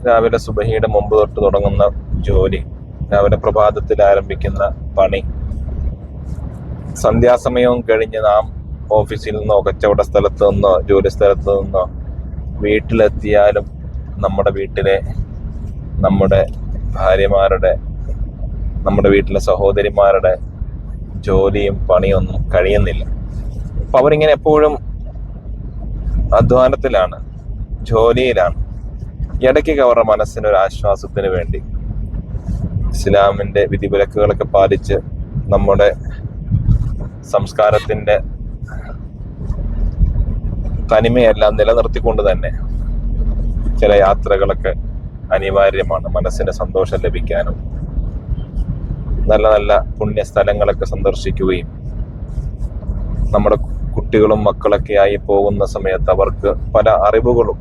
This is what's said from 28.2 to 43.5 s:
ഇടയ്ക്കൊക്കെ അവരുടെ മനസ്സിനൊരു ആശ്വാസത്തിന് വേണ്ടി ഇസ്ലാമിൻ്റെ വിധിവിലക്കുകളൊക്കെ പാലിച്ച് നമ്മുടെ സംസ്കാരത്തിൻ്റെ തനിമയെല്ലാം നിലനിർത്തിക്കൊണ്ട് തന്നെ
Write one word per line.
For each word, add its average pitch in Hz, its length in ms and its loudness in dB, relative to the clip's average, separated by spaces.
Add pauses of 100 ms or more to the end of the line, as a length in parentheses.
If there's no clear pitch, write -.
ഇടയ്ക്കൊക്കെ 147 380 2
അവരുടെ 117 260 4
മനസ്സിനൊരു 104 540 0
ആശ്വാസത്തിന് 98 720 -2
വേണ്ടി 87 240 -2 (1400)
ഇസ്ലാമിൻ്റെ 98 640 2 (100)
വിധിവിലക്കുകളൊക്കെ 101 840 0
പാലിച്ച് 98 420 2 (560)
നമ്മുടെ 98 360 4 (1400)
സംസ്കാരത്തിൻ്റെ 104 840 0 (2750)
തനിമയെല്ലാം 110 680 4
നിലനിർത്തിക്കൊണ്ട് 110 720 2
തന്നെ 87 220 -2 (1300)